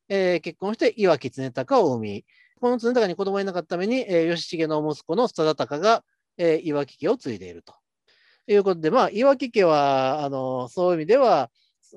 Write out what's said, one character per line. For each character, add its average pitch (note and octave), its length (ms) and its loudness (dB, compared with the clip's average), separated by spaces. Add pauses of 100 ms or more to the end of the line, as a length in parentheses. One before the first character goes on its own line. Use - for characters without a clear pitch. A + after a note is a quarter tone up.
(100)
え F#3 260 0
ー、 D#3 40 -2
結 D#3+ 180 -14
婚 G3+ 160 -6
し - 40 -16
て C4 180 2
岩 F3+ 220 2
木 C3 120 -6
常 C3 200 -8
隆 G3+ 320 0
を C#3+ 140 2
生 A2+ 40 -4
み、 G#2 240 -8 (360)
こ B3 100 0
の B3 60 0
常 A3+ 160 -2
隆 A3+ 160 2
に F3 60 -4
子 G3 100 -4
供 G3 120 -2
が G3 40 -2
い G3 40 -4
な G3 80 -6
か F3 80 -4
っ - 20 -10
た D#3+ 60 -14
た F3 100 -6
め F#3 80 -2
に、 B3 220 -2
え E3+ 160 2
ー、 - 20 0
義 E3+ 320 -6
重 D#3+ 80 0
の D3+ 200 -2
息 D3+ 180 -6
子 E3 120 -4
の A#3+ 120 0
忠 D#3 260 0
敬 C#3+ 240 -6
が、 G#3 260 2 (320)
え E3 200 2
ー、 E3+ 40 -2
岩 D3 240 -4
木 - 140 -20
家 D3 100 -4
を B3 80 0
継 C3 180 -10
い G2 40 -12
で F2+ 100 -16
い F2 60 -16
る E2+ 80 -20
と - 120 -20 (720)
い G#3+ 100 0
う G3+ 80 4
こ F#3+ 100 2
と E3 60 -8
で、 D#3 100 0
ま A3+ 140 4
あ、 F3 60 -2
岩 C4+ 260 2
木 C4 140 -6
家 G3+ 140 2
は、 C#3+ 580 2
あ C#3+ 60 -4
の、 C3 400 -6
そ F3+ 200 0
う - 20 4
い F3 40 2
う - 20 -
意 - 40 -4
味 D3+ 60 -6
で G#3+ 100 4
は、 F#3 340 4 (460)